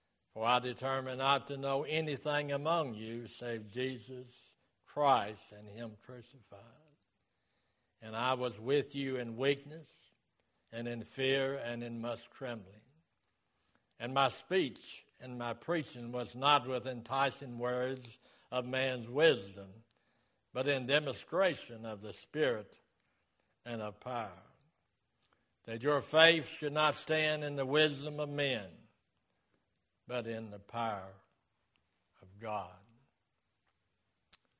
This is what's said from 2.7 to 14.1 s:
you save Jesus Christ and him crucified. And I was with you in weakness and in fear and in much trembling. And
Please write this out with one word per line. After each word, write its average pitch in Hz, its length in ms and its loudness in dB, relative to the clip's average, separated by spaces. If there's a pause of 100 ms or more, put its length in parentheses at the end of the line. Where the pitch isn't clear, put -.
you 113 320 -8
save 113 420 -8
Jesus 127 580 -8 (600)
Christ 117 640 2
and 104 180 -18
him 110 280 -12
crucified. 120 600 -20 (1400)
And 110 160 -8
I 127 160 2
was 123 260 -2
with 139 360 2
you 135 200 -2
in 117 220 -6
weakness 143 500 0 (840)
and 117 160 -6
in 117 160 -6
fear 135 500 2
and 120 260 -6
in 117 200 -6
much 117 300 -6
trembling. 107 500 -10 (1160)
And 120 160 -6